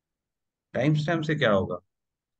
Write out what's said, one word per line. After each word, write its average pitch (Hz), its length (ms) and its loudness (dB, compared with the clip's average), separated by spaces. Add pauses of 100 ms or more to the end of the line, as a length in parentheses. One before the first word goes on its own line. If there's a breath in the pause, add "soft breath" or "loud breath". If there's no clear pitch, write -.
(720)
टाइम 147 220 2
स्टैम्प 165 280 -2
से 151 120 -2
क्या 120 160 2
होगा? 90 280 0 (600)